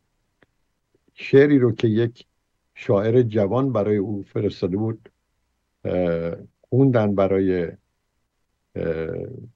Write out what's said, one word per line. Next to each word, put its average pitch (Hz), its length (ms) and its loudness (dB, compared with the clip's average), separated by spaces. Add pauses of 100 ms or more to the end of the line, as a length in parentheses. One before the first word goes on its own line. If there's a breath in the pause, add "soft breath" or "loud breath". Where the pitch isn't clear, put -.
(1160)
شعری 143 440 4
رو 123 140 2
که - 160 -2
یک 117 380 -2 (480)
شاعر 113 480 2
جوان 113 500 0
برای 104 240 0
او 101 260 -4
فرستاده 98 540 -4
بود 110 320 -6 (760)
اه، 85 480 -2 (380)
خوندن 120 440 2
برای، 95 500 0
اه، 82 100 -8 (1800)